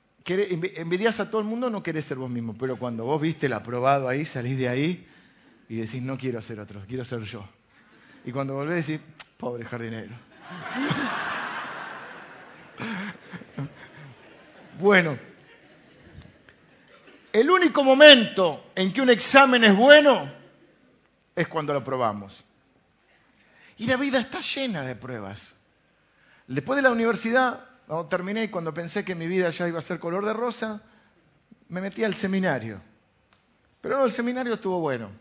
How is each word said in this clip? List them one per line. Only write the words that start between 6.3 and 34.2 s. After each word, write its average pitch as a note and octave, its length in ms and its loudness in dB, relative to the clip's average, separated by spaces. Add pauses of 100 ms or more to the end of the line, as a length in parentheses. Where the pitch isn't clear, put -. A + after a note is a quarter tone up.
ser A2 180 -12
otro, G2+ 280 -16
quiero B2 160 -8
ser A#2 180 -8
yo". G#2 240 -12 (800)
Y B2+ 80 -10
cuando C#3 220 -6
volvés D3+ 320 -4
decís, D3+ 180 -6 (320)
"Pobre A#2+ 280 -8
jardinero". A2+ 500 -10
<laughs> - 1200 -8 (3500)
Bueno, F3 380 4 (2250)
el A#3+ 180 4
único E4 340 4
momento B3+ 880 8
en F#3+ 180 0
que B3 80 -2
un B3+ 100 6
examen B3 540 6
es G3+ 120 8
bueno B3+ 540 8 (1080)
es E3+ 120 -2
cuando D3+ 240 -2
lo C#3 100 -2
probamos. G#2+ 640 -4 (1300)
Y A3+ 80 -8
la B3+ 100 2
vida C4 240 0
está E4 200 -6
llena B3 420 -4
de B2+ 120 -8
pruebas. G#2 600 -12 (920)
Después C#3 300 -4
de C#4 60 0
la C4 80 6
universidad, A#3 720 0 (220)
cuando D#3+ 220 -8
terminé F#3+ 360 -4
y G#3 40 -2
cuando E3 260 -6
pensé E3+ 300 -6
que F3+ 100 -6
mi E3 120 -8
vida F3+ 240 0
ya F3 160 -4
iba E3+ 120 -4
a D#3 40 -6
ser E3+ 160 -6
color F3 280 -4
de G#3+ 60 -2
rosa, A3 500 -6 (840)
me F3+ 120 -8
metí G3 240 -6
al G3+ 100 0
seminario. D3 640 -2 (1000)
Pero - 180 -2
no, C4+ 60 4
el A3 80 2
seminario A#3+ 420 -4